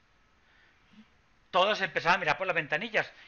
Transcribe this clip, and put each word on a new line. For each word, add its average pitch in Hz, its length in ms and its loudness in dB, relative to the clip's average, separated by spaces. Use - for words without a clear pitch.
Todos 190 300 2
empezaron 175 340 2
a 196 40 -2
mirar 151 180 0
por 190 100 -4
las 180 80 0
ventanillas 160 560 -2